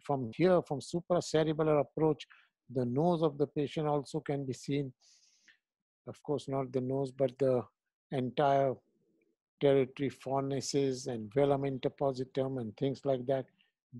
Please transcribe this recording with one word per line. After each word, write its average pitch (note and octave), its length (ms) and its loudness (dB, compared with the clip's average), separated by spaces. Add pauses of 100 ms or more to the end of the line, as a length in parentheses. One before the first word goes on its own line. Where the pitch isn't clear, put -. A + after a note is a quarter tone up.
from C3 320 -2
here, F3+ 280 4
from C#3 180 -4
supracerebellar D#3 1000 0
approach, D3+ 460 0 (480)
the B2+ 100 2
nose D#3 380 2
of C#3+ 160 0
the C#3+ 80 2
patient D3+ 400 -2
also D3 340 -2
can C#3+ 240 -4
be C3 80 -4
seen. C#3 400 -4 (1120)
Of - 160 -16
course, C#3+ 260 -4
not C3+ 240 -4
the C3 100 0
nose, C3 300 -2
but C3 260 -2
the B2+ 240 2 (500)
entire C3+ 640 2 (840)
territory, C#3 500 2
fornices C3+ 960 -2
and A2 240 -6
velum C#3 360 2
interpositum C3+ 960 -2
and A2 160 -8
things C#3 280 -2
like C3 220 0
that. C3+ 200 0 (540)